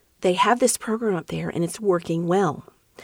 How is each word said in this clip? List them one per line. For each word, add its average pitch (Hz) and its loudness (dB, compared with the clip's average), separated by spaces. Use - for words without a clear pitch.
"They 185 2
have 233 2
this 254 4
program 220 -2
up 160 -6
there 165 -6
and 170 -2
it's 170 -8
working 175 0
well." 180 0